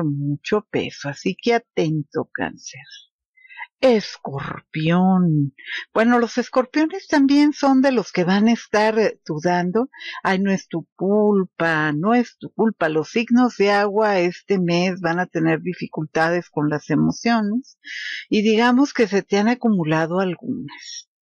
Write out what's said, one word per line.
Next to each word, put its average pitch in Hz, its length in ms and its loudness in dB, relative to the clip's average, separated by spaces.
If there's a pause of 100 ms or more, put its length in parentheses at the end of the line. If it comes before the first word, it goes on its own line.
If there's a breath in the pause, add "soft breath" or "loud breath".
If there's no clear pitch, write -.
mucho 147 680 -4
peso, - 380 -6
así 180 300 -6
que 233 160 0
atento, 156 800 -4
Cáncer. - 520 -10 (960 loud breath)
Escorpión. 170 1700 0 (380 loud breath)
Bueno, 233 260 4
los 233 180 -2
escorpiones 302 720 -2
también 294 460 4
son 269 280 2
de 269 120 4
los 220 180 -2
que 180 140 0
van 202 240 4
a - 20 4
estar, 220 480 0
eh, - 260 0
dudando. 175 640 -2 (320 loud breath)
"Ay, 185 180 0
no 196 120 0
es 185 160 -2
tu 160 180 -8 (120)
culpa, 185 960 0
no 180 200 0
es 240 240 0
tu - 140 -16
culpa". 214 380 0
Los 156 220 -2
signos 240 440 2
de 202 160 2
agua 202 480 2
este 180 400 -2
mes 180 400 0
van 170 200 -2
a 180 80 -2
tener 160 340 0
dificultades 170 880 -4
con 151 180 -2
las 151 220 -4
emociones 208 880 -2 (500 loud breath)
y 208 120 2
digamos 240 520 2
que 233 140 2
se 196 140 0
te 202 160 0
han 208 100 2
acumulado 175 720 0
algunas. - 880 -8 (120)